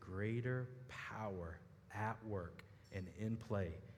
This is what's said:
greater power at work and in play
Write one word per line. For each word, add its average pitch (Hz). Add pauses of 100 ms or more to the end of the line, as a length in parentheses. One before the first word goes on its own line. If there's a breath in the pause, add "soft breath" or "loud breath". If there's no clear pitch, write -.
greater 117 (220)
power 92 (360)
at 110
work 92 (280 loud breath)
and 92 (100)
in 110
play 98 (220 loud breath)